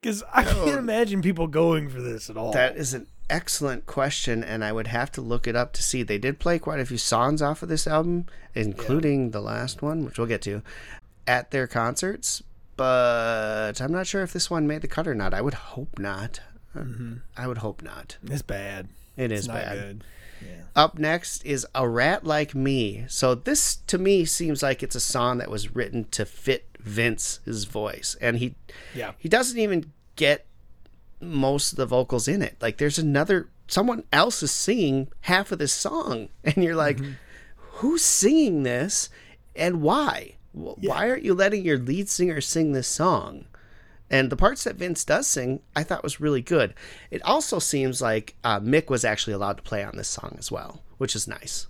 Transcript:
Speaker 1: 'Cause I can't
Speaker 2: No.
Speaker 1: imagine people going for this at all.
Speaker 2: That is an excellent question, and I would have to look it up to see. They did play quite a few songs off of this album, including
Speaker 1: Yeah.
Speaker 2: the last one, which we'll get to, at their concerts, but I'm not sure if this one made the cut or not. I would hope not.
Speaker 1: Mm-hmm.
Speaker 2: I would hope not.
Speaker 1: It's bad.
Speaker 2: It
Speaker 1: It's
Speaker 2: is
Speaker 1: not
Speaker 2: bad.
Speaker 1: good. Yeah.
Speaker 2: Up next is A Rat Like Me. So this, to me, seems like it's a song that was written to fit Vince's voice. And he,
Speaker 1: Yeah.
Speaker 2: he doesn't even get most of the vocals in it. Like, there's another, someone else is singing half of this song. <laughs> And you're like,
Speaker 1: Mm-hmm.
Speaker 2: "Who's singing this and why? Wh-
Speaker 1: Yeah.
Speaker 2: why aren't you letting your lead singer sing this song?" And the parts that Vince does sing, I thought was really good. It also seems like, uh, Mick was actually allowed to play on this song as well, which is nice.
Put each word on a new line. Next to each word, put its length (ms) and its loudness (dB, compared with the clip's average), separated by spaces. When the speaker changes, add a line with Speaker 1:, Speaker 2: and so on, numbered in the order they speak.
Speaker 1:
'Cause 200 -2
I 100 6
can't 220 4
Speaker 2:
No. 140 4
Speaker 1:
imagine 420 2
people 260 2
going 420 4
for 120 -8
this 280 -8
at 80 -10
all. 160 -2
Speaker 2:
That 220 4
is 200 -4
an 100 -8
excellent 560 -2
question, 580 0
and 200 -4
I 80 0
would 160 -2
have 260 -2
to 80 -8
look 260 2
it 80 0
up 180 0
to 100 2
see. 180 0
They 160 0
did 220 -2
play 180 4
quite 220 -2
a 80 0
few 100 -4
songs 440 2
off 200 0
of 80 -8
this 160 2
album, 400 2
including 680 2
Speaker 1:
Yeah. 80 -2
Speaker 2:
the 80 -4
last 420 -4
one, 200 -2
which 140 -8
we'll 100 0
get 140 -2
to, 220 -4
at 240 2
their 160 0
concerts, 720 -2
but 760 0
I'm 100 -2
not 160 -2
sure 160 -2
if 100 -6
this 160 -2
one 180 2
made 140 -2
the 60 -2
cut 200 -2
or 80 0
not. 180 0
I 80 0
would 120 0
hope 460 -8
not. 420 -6
Speaker 1:
Mm-hmm. 400 -8
Speaker 2:
I 100 -6
would 120 -4
hope 220 -6
not. 420 -14
Speaker 1:
It's 180 -6
bad. 460 -8
Speaker 2:
It 140 0
Speaker 1:
It's 100 -2
Speaker 2:
is 60 -6
Speaker 1:
not 100 -6
Speaker 2:
bad. 200 -6
Speaker 1:
good. 260 -12
Yeah. 220 -14
Speaker 2:
Up 220 4
next 480 -2
is 300 -4
A 120 2
Rat 380 2
Like 300 0
Me. 520 0
So 280 2
this, 400 0
to 100 0
me, 280 4
seems 380 0
like 180 0
it's 140 -4
a 40 -4
song 380 2
that 140 -4
was 240 -4
written 360 -2
to 140 -2
fit 420 -2
Vince's 880 -2
voice. 540 -4
And 180 2
he, 180 -4
Speaker 1:
Yeah. 240 -6
Speaker 2:
he 100 -6
doesn't 300 4
even 320 0
get 320 2
most 540 0
of 40 -6
the 80 2
vocals 420 2
in 140 2
it. 200 -4
Like, 160 -2
there's 200 2
another, 520 2
someone 440 2
else 300 4
is 100 0
singing 580 2
half 300 2
of 80 -4
this 140 0
song. 600 -4
<laughs> 80 -20
And 200 2
you're 120 2
like, 220 2
Speaker 1:
Mm-hmm. 140 -6
Speaker 2:
"Who's 280 2
singing 600 6
this 460 0
and 260 0
why? 560 2
Wh- 260 -10
Speaker 1:
Yeah. 100 0
Speaker 2:
why 200 2
aren't 140 -2
you 120 4
letting 280 2
your 140 4
lead 320 -2
singer 320 0
sing 300 2
this 160 0
song?" 580 0
And 200 4
the 60 -2
parts 300 4
that 100 -4
Vince 300 -4
does 200 2
sing, 360 -2
I 100 0
thought 200 -4
was 160 -4
really 220 2
good. 320 2
It 120 -6
also 360 2
seems 420 0
like, 420 0
uh, 160 2
Mick 300 2
was 160 2
actually 260 0
allowed 240 0
to 80 -18
play 220 -4
on 100 -10
this 140 -6
song 280 -8
as 140 -10
well, 320 -10
which 180 -2
is 140 -4
nice. 400 -6